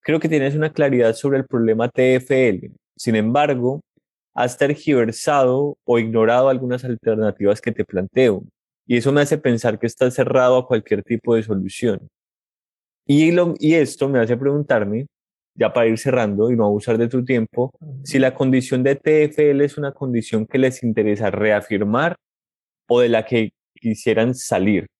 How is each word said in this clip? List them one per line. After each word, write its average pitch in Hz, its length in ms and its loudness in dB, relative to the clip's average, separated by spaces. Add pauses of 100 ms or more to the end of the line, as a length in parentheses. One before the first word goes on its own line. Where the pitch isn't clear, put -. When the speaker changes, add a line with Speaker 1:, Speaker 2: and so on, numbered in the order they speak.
Speaker 1:
Creo 156 180 0
que 160 100 -2
tienes 143 260 0
una 151 160 -2
claridad 123 420 2
sobre 139 260 -2
el 131 60 -4
problema 113 440 0
T 131 260 2
F 127 340 2
L. 92 220 -6 (240)
Sin 110 200 -2
embargo, 127 680 0 (540)
has 123 220 -4
tergiversado 139 1300 0
o 120 160 0
ignorado 113 480 2
algunas 123 380 -2
alternativas 107 760 -2
que 113 140 -6
te 107 100 -6
planteo, 98 600 0 (420)
y 120 120 0
eso 131 140 0
me 147 100 2
hace 147 160 0
pensar 117 420 -2
que 113 80 -4
estás 127 260 -2
cerrado 127 440 2
a 127 100 -2
cualquier 107 360 -2
tipo 117 320 -2
de 110 80 0
solución. 98 640 -4 (1000)
Y 156 260 4
lo, 175 280 0
y 151 140 2
esto 143 340 0
me 135 120 0
hace 117 180 0
preguntarme, 139 680 -2 (480)
ya 110 180 0
para 117 140 2
ir 113 100 0
cerrando 113 540 0
y 123 40 0
no 113 100 2
abusar 104 320 0
de 117 100 0
tu 127 180 -4
tiempo, 123 540 -4
Speaker 2:
Ujú. 139 240 -16
Speaker 1:
si - 160 -2
la 131 140 2
condición 131 500 0
de 139 120 2
T 151 300 2
F 147 240 2
L 143 160 2
es 143 120 -8
una 139 140 -6
condición 117 540 -4
que - 120 -4
les 131 260 0
interesa 107 480 0
reafirmar 104 840 0 (720)
o 120 140 4
de 120 80 4
la 113 160 2
que 113 260 0 (240)
quisieran 113 600 0
salir. 98 520 -2 (120)